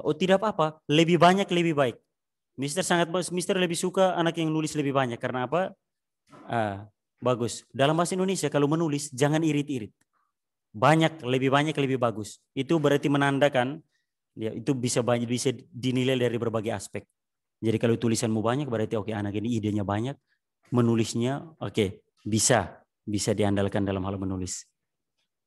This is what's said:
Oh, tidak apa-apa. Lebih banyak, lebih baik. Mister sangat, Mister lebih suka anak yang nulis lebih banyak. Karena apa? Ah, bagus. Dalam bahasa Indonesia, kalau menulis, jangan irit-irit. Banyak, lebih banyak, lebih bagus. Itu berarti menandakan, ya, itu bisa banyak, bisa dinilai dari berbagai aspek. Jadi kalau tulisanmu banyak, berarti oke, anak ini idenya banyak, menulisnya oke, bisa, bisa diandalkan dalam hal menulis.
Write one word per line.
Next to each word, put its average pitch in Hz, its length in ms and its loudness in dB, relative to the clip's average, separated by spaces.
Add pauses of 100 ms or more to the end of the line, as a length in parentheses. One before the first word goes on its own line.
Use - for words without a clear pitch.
Oh, 151 80 0
tidak 185 240 2
apa-apa. 190 480 -2
Lebih 165 320 4
banyak, 185 320 6
lebih 175 240 0
baik. 135 240 0 (580)
Mister 147 300 -4
sangat, 170 240 2 (240)
Mister 180 240 -2
lebih 175 180 0
suka 185 380 0
anak 165 240 0
yang 160 160 -2
nulis 156 240 -2
lebih 139 160 -2
banyak. 127 240 0
Karena 127 320 -4
apa? 185 240 -2 (720)
Ah, 104 400 -4 (320)
bagus. 120 560 -2
Dalam 143 240 2
bahasa 175 160 0
Indonesia, 185 400 -2
kalau 143 160 2
menulis, 156 400 -2
jangan 147 320 0
irit-irit. 143 480 -2 (800)
Banyak, 156 560 4
lebih 131 240 0
banyak, 147 240 2
lebih 135 240 0
bagus. 110 400 -4 (160)
Itu 135 240 0
berarti 143 320 2
menandakan, 139 720 2 (560)
ya, 110 160 -6
itu 127 240 -2
bisa 123 240 -2
banyak, 120 240 0
bisa 123 240 -2 (240)
dinilai 127 400 0
dari 120 240 0
berbagai 110 320 -2
aspek. 104 320 -8 (640)
Jadi 110 160 2
kalau 117 160 2
tulisanmu 110 480 0
banyak, 131 240 -2
berarti 110 240 -4
oke, 104 160 -4
anak 104 320 -6
ini 117 160 -2
idenya 104 240 -2
banyak, 107 320 -4 (560)
menulisnya 120 880 0
oke, 107 480 -2 (160)
bisa, 104 560 2 (240)
bisa 104 320 -2
diandalkan 101 480 0
dalam 95 240 -2
hal 98 160 -6
menulis. 92 480 -8 (760)